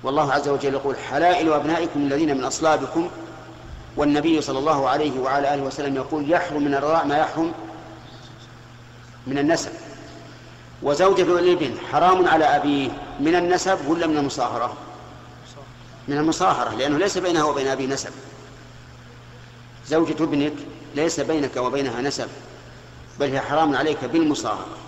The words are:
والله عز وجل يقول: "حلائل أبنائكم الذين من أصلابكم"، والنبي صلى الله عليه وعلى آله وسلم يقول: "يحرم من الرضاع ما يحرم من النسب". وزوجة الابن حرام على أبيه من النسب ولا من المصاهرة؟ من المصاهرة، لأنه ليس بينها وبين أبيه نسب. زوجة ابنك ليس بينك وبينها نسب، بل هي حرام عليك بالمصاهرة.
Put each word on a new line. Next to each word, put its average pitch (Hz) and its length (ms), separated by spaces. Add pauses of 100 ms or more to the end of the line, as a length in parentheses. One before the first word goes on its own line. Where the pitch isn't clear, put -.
والله 139 300
عز 147 140
وجل 139 260
يقول: 135 240
"حلائل 160 560
أبنائكم 160 460
الذين 143 380
من 127 60
أصلابكم"، 151 680 (880)
والنبي 147 440
صلى 135 180
الله 139 300
عليه 139 300
وعلى 139 340
آله 139 100
وسلم 139 320
يقول: 143 360
"يحرم 151 320
من 143 100
الرضاع 147 300
ما 143 140
يحرم 160 360 (1700)
من 139 100
النسب". 156 340 (1120)
وزوجة 175 560
الابن 165 380 (140)
حرام 175 360
على 156 180
أبيه 143 440 (300)
من 156 160
النسب 175 520
ولا 165 200
من 151 100
المصاهرة؟ 120 600 (1300)
من 143 100
المصاهرة، 131 580
لأنه 139 220
ليس 190 200
بينها 170 260
وبين 143 240
أبيه 135 200
نسب. 131 240 (1800)
زوجة 156 360
ابنك 147 300 (420)
ليس 160 240
بينك 143 380
وبينها 127 440
نسب، 131 260 (920)
بل 143 100
هي 135 100
حرام 147 360
عليك 143 300
بالمصاهرة. 120 720 (100)